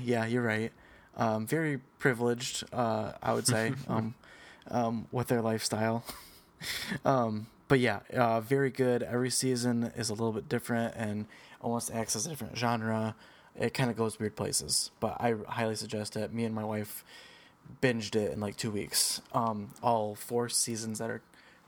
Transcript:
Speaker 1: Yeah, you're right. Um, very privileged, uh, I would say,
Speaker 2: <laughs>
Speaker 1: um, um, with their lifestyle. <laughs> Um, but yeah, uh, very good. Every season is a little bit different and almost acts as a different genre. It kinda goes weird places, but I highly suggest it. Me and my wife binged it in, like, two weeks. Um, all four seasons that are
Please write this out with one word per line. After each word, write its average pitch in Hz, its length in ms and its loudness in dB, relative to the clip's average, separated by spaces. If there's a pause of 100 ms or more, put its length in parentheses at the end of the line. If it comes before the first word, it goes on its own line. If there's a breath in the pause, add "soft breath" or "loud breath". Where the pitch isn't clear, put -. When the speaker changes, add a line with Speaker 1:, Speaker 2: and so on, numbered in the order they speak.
Speaker 1:
Yeah, 117 220 2
you're 120 180 0
right. 110 280 0 (440 loud breath)
Um, 110 320 0
very 151 320 0 (200)
privileged, 120 640 2 (100)
uh, 110 480 0
I 117 120 2
would 117 140 0
say, 113 340 2
Speaker 2:
<laughs> - 60 -10
Speaker 1:
um, 113 280 0 (540 loud breath)
um, 117 420 0
with 120 160 0
their 120 140 4
lifestyle. 113 680 0
<laughs> - 40 -10 (920 loud breath)
Um, 110 420 2 (220)
but 139 100 8
yeah, 110 220 2 (120)
uh, 113 280 4
very 135 280 2
good. 123 320 2
Every 123 280 0
season 120 640 2
is 110 140 -4
a 107 40 -2
little 113 200 0
bit 107 160 -6
different 117 480 0
and 107 280 -4 (360 loud breath)
almost 117 280 -2
acts 113 280 -2
as 107 80 -2
a 175 40 -6
different 117 280 -8
genre. 110 580 2 (400 loud breath)
It 120 180 -2
kinda 123 200 2
goes 110 260 0
weird 107 160 -2
places, - 640 -2
but 107 220 -2
I 120 140 2 (120)
highly 113 300 -2
suggest 107 400 -6
it. 104 160 -4
Me 117 100 -2
and 113 100 -2
my 107 120 -4
wife 107 400 -4 (760 loud breath)
binged 113 360 2
it 104 160 2
in, 107 80 -4
like, 101 160 -4
two 113 140 -2
weeks. - 500 0 (100)
Um, 110 500 -2
all 110 340 2
four 120 340 -2
seasons 110 500 -2
that 113 100 -4
are 113 120 -6 (460 loud breath)